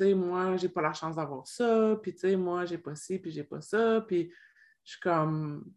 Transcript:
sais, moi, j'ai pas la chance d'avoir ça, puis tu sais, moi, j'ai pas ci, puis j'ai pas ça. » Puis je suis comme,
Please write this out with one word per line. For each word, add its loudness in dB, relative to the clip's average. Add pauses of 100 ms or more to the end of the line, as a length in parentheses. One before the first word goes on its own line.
sais, 6
moi, 2
j'ai 0
pas -4
la 2
chance -6
d'avoir -6
ça, 2
puis -6
tu -20
sais, 2
moi, 0
j'ai -4
pas -10
ci, -6
puis -10
j'ai -8
pas -10
ça. » 2
Puis 0 (500)
je -20
suis -18
comme, 0 (140)